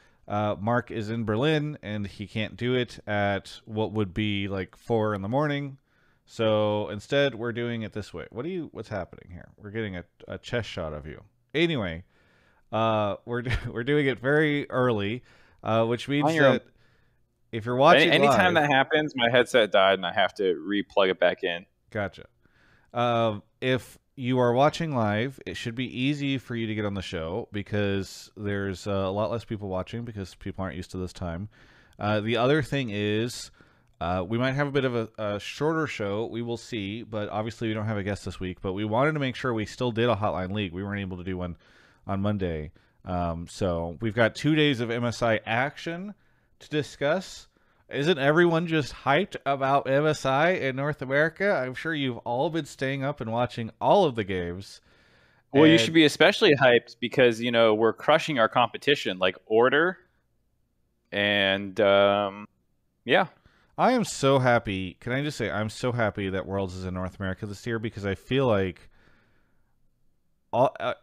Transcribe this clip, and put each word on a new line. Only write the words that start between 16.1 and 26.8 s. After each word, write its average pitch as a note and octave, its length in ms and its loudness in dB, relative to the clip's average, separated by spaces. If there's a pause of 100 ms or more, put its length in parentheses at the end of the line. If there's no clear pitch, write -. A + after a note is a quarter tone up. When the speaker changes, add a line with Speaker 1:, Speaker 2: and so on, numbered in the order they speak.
Speaker 2:
On D#3+ 40 2
your D3 200 6
Speaker 1:
that - 120 -2 (840)
if A2 140 -6
you're B2 100 -2
watching D#3 340 6
Speaker 2:
Any, D3+ 160 6
anytime F3 280 6
Speaker 1:
live D3+ 160 4
Speaker 2:
that C#3+ 40 4
happens, D3 440 2
my A#2+ 120 2
headset A#2+ 440 4
died G2 220 6
and F#2 100 -2
I E2+ 80 -4
have G2+ 220 2
to F#2+ 200 0
re-plug F#2+ 540 0
it F2+ 100 0
back F2+ 240 2
in. F2 220 -4 (260)
Speaker 1:
Gotcha. G2+ 360 -8 (680)
Um, A#2 500 0 (160)
if B2+ 400 -2 (160)
you B2+ 220 0
are A#2+ 160 4
watching D3 420 2
live, A2+ 480 -2
it F#2 140 -10
should A#2 160 -8
be A#2+ 280 -8
easy C#3 360 -2
for A#2+ 180 -10
you A2+ 120 -4
to G#2+ 80 -4
get G#2+ 100 -2